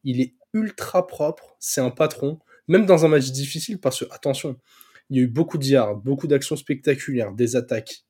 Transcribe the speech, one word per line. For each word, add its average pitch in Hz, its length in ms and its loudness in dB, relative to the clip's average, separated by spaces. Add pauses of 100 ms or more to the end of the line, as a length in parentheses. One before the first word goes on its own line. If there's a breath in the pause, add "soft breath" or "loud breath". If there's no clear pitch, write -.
Il 127 160 -2
est 127 140 -2 (200)
ultra 202 520 -2
propre, - 520 -6
c'est - 220 -4
un 127 100 0
patron, 151 480 -2 (300 soft breath)
même 190 180 4
dans 165 180 8
un 160 40 6
match 135 240 2
difficile, 156 480 -8
parce - 240 -2
que, - 80 -14
attention, 135 440 -6 (540 soft breath)
il 135 60 0
y 127 40 4
a 127 40 6
eu 123 40 2
beaucoup 156 300 -2
de 139 60 -4
yards, 117 320 4
beaucoup 135 320 -4
d'actions 143 280 0
spectaculaires, 135 760 -4
des 117 240 0
attaques 120 540 -6